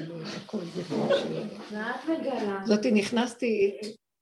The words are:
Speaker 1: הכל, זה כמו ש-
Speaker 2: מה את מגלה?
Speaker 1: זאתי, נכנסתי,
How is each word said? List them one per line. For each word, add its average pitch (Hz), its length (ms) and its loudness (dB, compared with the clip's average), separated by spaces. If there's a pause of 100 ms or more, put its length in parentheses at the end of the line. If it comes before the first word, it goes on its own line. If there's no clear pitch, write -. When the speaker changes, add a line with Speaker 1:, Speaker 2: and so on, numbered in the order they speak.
(360)
Speaker 1:
הכל, - 220 -6
זה 170 260 -6
כמו - 240 0
ש- - 640 0
Speaker 2:
מה 220 240 -4
את 277 120 -6
מגלה? 233 580 0
Speaker 1:
זאתי, 220 240 4
נכנסתי, 214 880 2 (440)